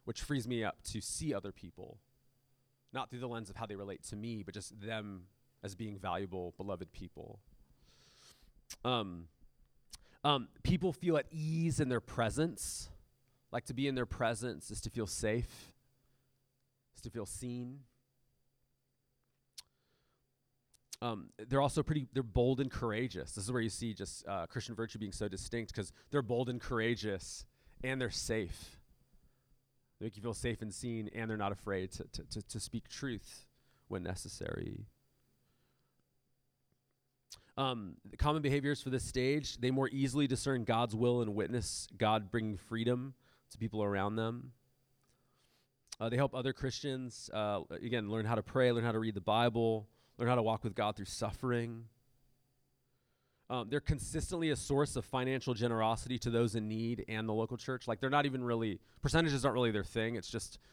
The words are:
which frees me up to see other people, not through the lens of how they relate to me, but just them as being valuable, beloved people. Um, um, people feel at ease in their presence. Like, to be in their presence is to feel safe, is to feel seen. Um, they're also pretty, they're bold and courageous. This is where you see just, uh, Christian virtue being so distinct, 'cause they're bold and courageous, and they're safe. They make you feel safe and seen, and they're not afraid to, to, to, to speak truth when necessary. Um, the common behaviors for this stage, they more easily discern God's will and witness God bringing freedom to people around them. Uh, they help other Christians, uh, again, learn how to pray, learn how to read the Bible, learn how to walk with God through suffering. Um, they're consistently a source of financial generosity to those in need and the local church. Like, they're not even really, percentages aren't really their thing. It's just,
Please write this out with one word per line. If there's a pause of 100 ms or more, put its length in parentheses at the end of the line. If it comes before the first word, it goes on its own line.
which
frees
me
up
to
see
other
people, (920)
not
through
the
lens
of
how
they
relate
to
me,
but
just
them (360)
as
being
valuable,
beloved
people. (1400)
Um, (960)
um, (160)
people
feel
at
ease
in
their
presence. (640)
Like,
to
be
in
their
presence
is
to
feel
safe, (1200)
is
to
feel
seen. (3250)
Um,
they're
also
pretty,
they're
bold
and
courageous.
This
is
where
you
see
just,
uh,
Christian
virtue
being
so
distinct,
'cause (200)
they're
bold
and
courageous, (380)
and
they're
safe. (1200)
They
make
you
feel
safe
and
seen,
and
they're
not
afraid
to,
to,
to,
to
speak
truth (400)
when
necessary. (2750)
Um,
the
common
behaviors
for
this
stage,
they
more
easily
discern
God's
will
and
witness (100)
God
bringing
freedom (360)
to
people
around
them. (1500)
Uh,
they
help
other
Christians,
uh,
again,
learn
how
to
pray,
learn
how
to
read
the
Bible, (300)
learn
how
to
walk
with
God
through
suffering. (1600)
Um,
they're
consistently
a
source
of
financial
generosity
to
those
in
need
and
the
local
church.
Like,
they're
not
even
really, (220)
percentages
aren't
really
their
thing.
It's
just, (160)